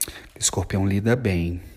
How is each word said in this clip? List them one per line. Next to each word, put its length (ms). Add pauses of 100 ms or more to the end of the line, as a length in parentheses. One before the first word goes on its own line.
(340)
que 80
Escorpião 440
lida 300
bem. 460 (140)